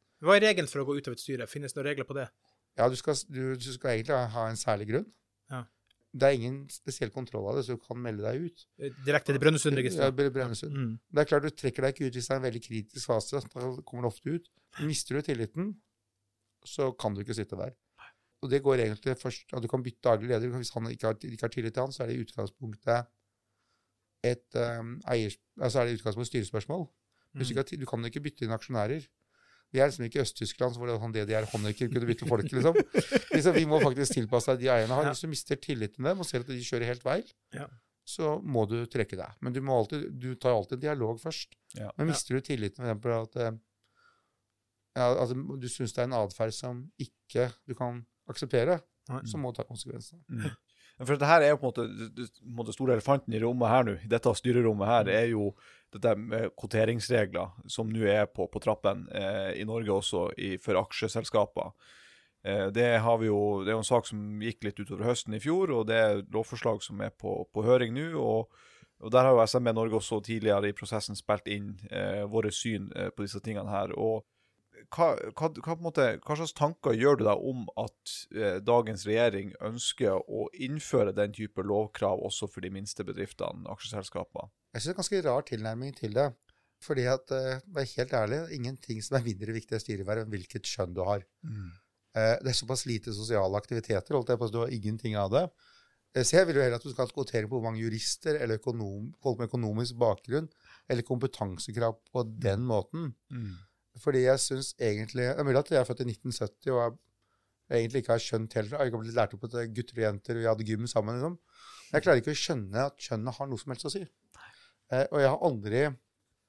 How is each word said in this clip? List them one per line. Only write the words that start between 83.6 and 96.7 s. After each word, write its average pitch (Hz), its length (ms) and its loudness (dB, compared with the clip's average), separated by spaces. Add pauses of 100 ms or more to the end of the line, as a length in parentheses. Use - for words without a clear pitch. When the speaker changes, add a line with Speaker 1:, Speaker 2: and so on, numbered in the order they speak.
Speaker 3:
aksjeselskaper? 104 800 -10 (240)
Speaker 2:
Jeg 104 80 -8
synes - 20 -6
det 165 80 -4
er - 40 -10
en 190 60 -4
ganske 190 260 -2
rar 131 140 2
tilnærming 113 540 -6
til 104 160 -6
det. 139 160 4 (540)
Fordi 131 260 0
at, 131 240 0
eh, 131 280 -2 (120)
vær 139 140 -2 (100)
helt 123 160 -2
ærlig, 117 260 2 (140)
ingenting 123 500 -8
som 139 140 0
er 120 80 2
mindre 107 320 -4
viktig - 160 -8
av 110 80 -2
styreverv 107 460 -4
enn 110 40 -10
hvilket 101 380 -8
skjønn 90 260 -4
du 92 100 -4
har. 101 180 0 (200)
Speaker 3:
Mm. 104 280 -10 (440)
Speaker 2:
Eh, 113 280 4
det 131 100 -2
er - 60 0
såpass 127 280 -4
lite 117 260 -4
sosiale 104 440 0
aktiviteter, 110 580 -2
holdt 123 140 0
jeg 123 100 2
på 120 60 -2
å 110 40 0
si, 101 40 -10
du 117 80 -2
har 117 80 -2
ingenting 110 480 -4
av 98 160 0
det. 151 120 4 (720)
Eh, - 80 2
så 160 140 4
jeg 180 100 8
vil 160 100 2
jo 143 60 4
heller 120 140 2